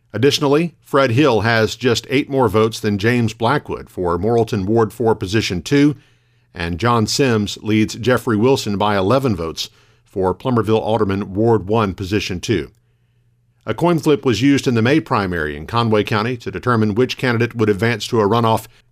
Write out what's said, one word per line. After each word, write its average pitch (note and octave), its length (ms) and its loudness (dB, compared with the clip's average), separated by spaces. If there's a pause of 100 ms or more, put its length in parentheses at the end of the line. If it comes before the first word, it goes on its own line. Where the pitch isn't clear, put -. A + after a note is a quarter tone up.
(140)
Additionally, C#3+ 680 0
Fred C3+ 300 2
Hill A#2+ 300 4
has A2 340 2
just A#2+ 340 0
eight C#3 180 -2
more C3 220 2
votes A2 300 0
than G#2 180 -2
James A#2 380 0
Blackwood A#2+ 520 -4
for F2 300 -2
Morrilton A2 480 0
Ward A2 260 2
four A2+ 220 0
Position G2 480 -2
two, C#3+ 340 2 (560)
and F2 280 -6
John A#2 260 2
Sims A2 560 0
leads G#2+ 320 0
Jeffrey A#2 420 0
Wilson G#2+ 440 0
by G#2 180 0
eleven A2+ 380 0
votes D#2+ 340 -8 (340)
for F#2 300 -2
Plumerville A2 480 0
Alderman G2 540 -2
Ward A2 320 2
one G#2+ 260 0
Position F#2 460 -4
two. E2 320 -4 (960)
A A2+ 60 -4
coin E3+ 240 0
flip C#3+ 260 0
was A#2 200 0
used C#3 240 2
in B2 80 0
the A2+ 80 2
May C#3+ 160 2
primary F2+ 580 -4
in D#2+ 80 -12
Conway A2 380 0
County A#2 340 -2
to - 140 -12
determine A2 420 0
which B2 240 0
candidate A#2 380 -2
would A2 120 0
advance G#2+ 380 0
to A#2 140 0
a G2+ 80 4
runoff A2 400 2 (240)